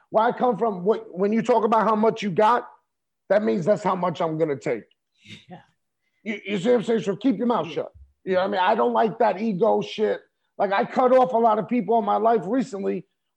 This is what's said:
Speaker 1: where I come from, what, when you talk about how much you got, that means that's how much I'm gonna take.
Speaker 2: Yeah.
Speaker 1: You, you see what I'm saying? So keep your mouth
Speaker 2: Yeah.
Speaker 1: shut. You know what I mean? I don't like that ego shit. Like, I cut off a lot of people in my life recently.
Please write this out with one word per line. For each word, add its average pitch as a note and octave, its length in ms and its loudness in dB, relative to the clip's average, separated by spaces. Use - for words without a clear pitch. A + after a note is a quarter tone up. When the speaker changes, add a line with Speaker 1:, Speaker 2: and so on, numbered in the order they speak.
Speaker 1:
where G#3+ 140 2
I B3 60 2
come B3 260 -2
from, F#3+ 280 -4
what, G#3 340 -2
when G3+ 140 0
you A3+ 100 0
talk A#3+ 220 2
about A3 180 2
how G#3+ 140 2
much A3 260 0
you G3+ 80 -4
got, G#3+ 380 2
that G3+ 140 4
means G3+ 220 0
that's G3+ 180 2
how F#3+ 140 0
much F3+ 240 -4
I'm D#3+ 180 -2
gonna D#3 180 0
take. B2 280 -6
Speaker 2:
Yeah. F3 100 -20
Speaker 1:
You, G#3 240 -10
you G3+ 120 -4
see F3+ 100 -2
what B3 80 4
I'm G#3 80 0
saying? A3+ 180 0
So F#3+ 140 -4
keep B3 220 0
your A#3 100 -2
mouth F#3 180 0
Speaker 2:
Yeah. D#3 80 -12
Speaker 1:
shut. - 180 -6
You F#3+ 120 -4
know F3+ 60 2
what F#3+ 60 0
I G3+ 40 -4
mean? G3 100 -2
I G3 160 2
don't A#3+ 160 0
like A3 260 0
that G#3 220 0
ego G#3 400 0
shit. G#3 400 -4
Like, F#3+ 160 0
I G#3+ 120 0
cut B3+ 260 2
off B3+ 220 4
a A3 40 -2
lot A3+ 220 2
of F3+ 100 -4
people A3+ 300 0
in G#3+ 60 0
my G#3 140 0
life A3 280 2
recently. G3 580 -4